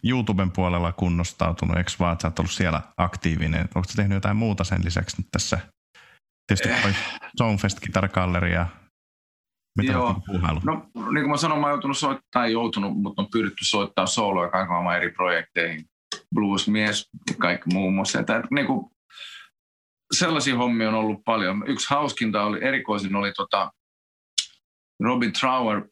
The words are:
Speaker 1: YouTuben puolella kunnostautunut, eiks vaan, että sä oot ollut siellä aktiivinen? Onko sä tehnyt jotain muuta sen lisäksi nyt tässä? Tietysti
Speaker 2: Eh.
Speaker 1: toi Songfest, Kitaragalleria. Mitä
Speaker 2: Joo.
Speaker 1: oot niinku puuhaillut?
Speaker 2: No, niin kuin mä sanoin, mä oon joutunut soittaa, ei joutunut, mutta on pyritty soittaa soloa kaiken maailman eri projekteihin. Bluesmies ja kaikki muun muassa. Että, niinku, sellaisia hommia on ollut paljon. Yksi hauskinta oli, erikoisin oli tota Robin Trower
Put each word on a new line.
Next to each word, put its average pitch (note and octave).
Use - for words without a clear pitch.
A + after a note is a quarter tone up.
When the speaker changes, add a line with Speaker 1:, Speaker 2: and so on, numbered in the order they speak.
Speaker 1:
YouTuben G2+
puolella F2
kunnostautunut, E2+
eiks -
vaan, F2
että E2
sä F#2
oot F2
ollut -
siellä D#2+
aktiivinen? D#2+
Onko F2+
sä -
tehnyt G2
jotain G2
muuta A2
sen F2+
lisäksi F2
nyt -
tässä? -
Tietysti G2+
Speaker 2:
Eh. A#2+
Speaker 1:
toi G2+
Songfest, G#2
Kitaragalleria. F2+
Mitä A#2
Speaker 2:
Joo. G#2+
Speaker 1:
oot A#2
niinku G2
puuhaillut? E2+
Speaker 2:
No, D#3
niin C#3+
kuin C#3
mä D3
sanoin, D3+
mä D3
oon C#3+
joutunut C#3
soittaa, C3+
ei A2+
joutunut, G2+
mutta G2
on G2
pyritty G#2
soittaa G2
soloa F#2+
kaiken F#2
maailman F2
eri F2
projekteihin. E2+
Bluesmies G#2
ja -
kaikki F2
muun F#2+
muassa. F#2+
Että, A#2
niinku, C3+
sellaisia D3
hommia A#2
on A2
ollut A2
paljon. G#2
Yksi C3
hauskinta A#2+
oli, G#2
erikoisin G#2
oli G2+
tota G2
Robin A#2+
Trower A#2+